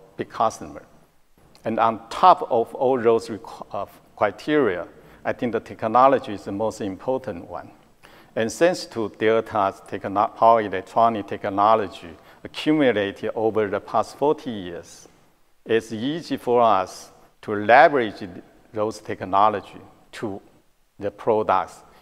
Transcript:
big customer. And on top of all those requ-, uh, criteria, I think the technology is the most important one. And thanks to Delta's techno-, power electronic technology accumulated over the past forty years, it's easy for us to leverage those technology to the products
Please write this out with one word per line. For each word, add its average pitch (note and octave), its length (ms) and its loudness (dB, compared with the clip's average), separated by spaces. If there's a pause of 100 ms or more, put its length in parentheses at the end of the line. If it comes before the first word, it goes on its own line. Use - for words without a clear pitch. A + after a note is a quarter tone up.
(160)
big - 140 -10
customer. F#2 520 -4 (840)
And A2 140 -4
on A2+ 300 0
top - 420 4
of A2+ 240 0
all C3 260 0
those A2+ 280 2
requ-, - 420 -14
uh, G2+ 160 -8 (300)
criteria, G#2+ 720 0 (380)
I A2 60 -2
think A#2+ 200 -4
the A2 80 -4
technology A#2 760 2
is F#2+ 100 -14
the A2 80 -8
most G#2 300 -4
important F#2+ 680 -8
one. D2+ 220 -14 (640)
And A2+ 160 -2
thanks E3+ 340 0
to G#2+ 320 -6
Delta's A2 720 0
techno-, G2+ 400 -2
power A#2 320 4
electronic G#2 680 0
technology G2+ 880 0 (280)
accumulated A2 920 0
over G#2+ 340 0
the G2 120 -4
past - 360 -4
forty D3 340 -2
years, F2 580 -14 (580)
it's A2+ 260 -2
easy C#3 440 -6
for A#2+ 240 0
us G2 500 0 (320)
to G#2+ 120 -6
leverage A2+ 720 4 (460)
those G#2+ 280 -6
technology G2 800 0 (320)
to G2+ 280 -8 (580)
the G2+ 120 -6
products G#2 680 0 (260)